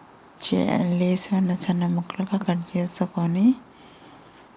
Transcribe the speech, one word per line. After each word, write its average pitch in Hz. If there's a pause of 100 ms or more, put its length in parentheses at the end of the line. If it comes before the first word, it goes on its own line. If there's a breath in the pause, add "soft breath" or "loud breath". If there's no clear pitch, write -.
(400)
చి-, 185 (320)
లేసి 180
ఉన్న 185
చిన్న 175
ముక్కలుగా 175
కట్ 175
చేసుకొని 175 (1120 loud breath)